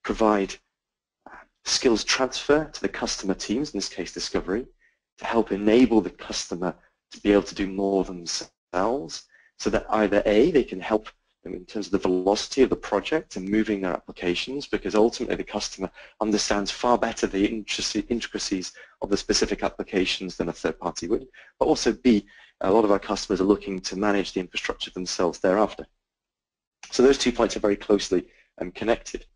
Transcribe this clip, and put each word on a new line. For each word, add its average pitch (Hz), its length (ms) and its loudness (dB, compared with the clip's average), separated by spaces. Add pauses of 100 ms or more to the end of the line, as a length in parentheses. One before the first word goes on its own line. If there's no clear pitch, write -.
provide, 107 540 2 (720)
uh, - 80 -20 (300)
skills 113 400 2
transfer 143 600 2
to - 160 -14
the - 80 -2
customer - 440 -4
teams, 127 380 -4
in 101 60 -8
this - 120 -6
case - 240 -10
Discovery, 98 520 -4 (520)
to - 80 -14
help 113 260 0
enable 107 480 6
the 85 100 -2
customer - 640 -6 (380)
to - 80 -18
be 101 140 4
able 98 100 6
to - 120 -12
do 98 120 -2
more 98 380 0
themselves, 98 1160 -6 (360)
so 107 100 0
that 92 200 0
either 104 360 2
A, 107 260 6
they 131 120 4
can 92 160 -6
help 107 300 -2 (340)
in 90 220 -12
terms 101 220 -8
of 90 40 -6
the 98 60 0
velocity 95 640 2
of 117 80 6
the - 60 2
project - 600 -2
and 95 140 -6
moving 104 320 2
their 90 120 -2
applications, - 760 -4
because 98 280 -4
ultimately 107 400 2
the 92 80 -8
customer - 460 -6 (300)
understands 104 500 0
far 120 280 2
better 113 300 -2
the 98 200 0
intric-, 107 640 -4
intricacies 101 640 -6 (280)
of 95 80 -8
the 101 80 0
specific - 460 -2
applications 95 720 -4
than 85 120 -4
a 80 40 -6
third - 260 -6
party 87 280 -8
would. - 200 -4 (320)
But 131 60 2
also 139 280 2
B, 107 320 4 (360)
a 95 100 2
lot 110 140 6
of 101 60 4
our 98 80 4
customers 95 420 -2
are 92 40 4
looking 101 360 0
to - 140 -8
manage 101 380 0
the 98 60 -2
infrastructure - 520 -8
themselves 90 480 -2
thereafter. 98 460 2 (1080)
So - 100 2
those 135 160 8
two 123 140 2
points 110 240 2
are 107 60 -6
very 101 140 2
closely, 95 520 0 (320)
um, 90 120 -8
connected. - 540 -4 (100)